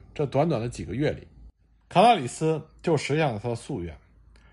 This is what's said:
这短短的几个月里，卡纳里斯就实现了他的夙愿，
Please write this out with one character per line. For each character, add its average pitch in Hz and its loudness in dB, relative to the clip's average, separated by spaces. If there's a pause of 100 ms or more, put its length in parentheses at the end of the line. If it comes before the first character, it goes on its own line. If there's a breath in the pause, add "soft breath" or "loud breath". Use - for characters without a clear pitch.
(120)
这 147 -2
短 135 2
短 139 0
的 120 -4
几 104 -10
个 85 -10
月 135 0
里， - -12 (600)
卡 175 6
纳 233 8
里 143 -2
斯 156 -2 (200)
就 170 2
实 135 -2
现 160 2
了 113 -4
他 117 -8
的 120 -4
夙 120 -8
愿， 82 -10 (560 soft breath)